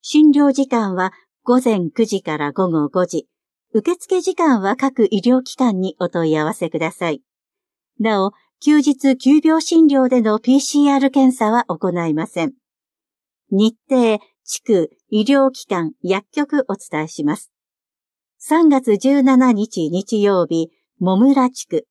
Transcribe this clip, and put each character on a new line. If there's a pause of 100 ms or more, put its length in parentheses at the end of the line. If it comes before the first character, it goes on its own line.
診
療
時
間
は (300)
午
前
九
時
か
ら
午
後
五
時。 (460)
受
付
時
間
は
各
医
療
機
関
に
お
問
い
合
わ
せ
く
だ
さ
い。 (760)
な
お、 (280)
休
日
急
病
診
療
で
の
ピ
ー
シ
ー
ア
ー
ル
検
査
は
行
い
ま
せ
ん。 (960)
日 (120)
程、 (260)
地
区、 (180)
医
療
機
関、 (100)
薬
局
お
伝
え
し
ま
す。 (840)
三
月
十
七
日
日
曜
日、 (280)
も
む
ら
地
区。